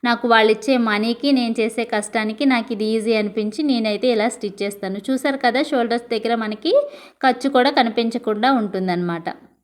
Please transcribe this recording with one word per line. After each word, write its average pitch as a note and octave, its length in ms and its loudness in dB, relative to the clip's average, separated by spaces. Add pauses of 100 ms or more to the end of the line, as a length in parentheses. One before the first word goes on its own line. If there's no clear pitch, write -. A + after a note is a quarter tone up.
నాకు A#3 260 0
వాళ్ళు A3 220 6
ఇచ్చే C4 200 0 (120)
మనీకి, A3+ 420 0 (100)
నేను A#3 220 -2
చేసే A3+ 320 -2
కష్టానికి G#3+ 500 -2 (100)
నాకు A#3 220 -2
ఇది G#3+ 200 -2
ఈజీ A3+ 260 0
అనిపించి G#3+ 500 -4
నేనైతే A3 440 0
ఇలా G#3+ 200 2
స్టిచ్ G3 280 -8
చేస్తాను. G3+ 440 -6
చూసారు C4+ 380 -2
కదా, B3 160 2 (100)
షోల్డర్స్ A#3+ 440 -2
దగ్గర A3+ 200 -2 (100)
మనకి G#3+ 280 -2 (520)
ఖర్చు B3+ 320 2
కూడా B3+ 220 4
కనిపించకుండా A3+ 720 0 (100)
ఉంటుందన్నమాట. F3 680 -2 (340)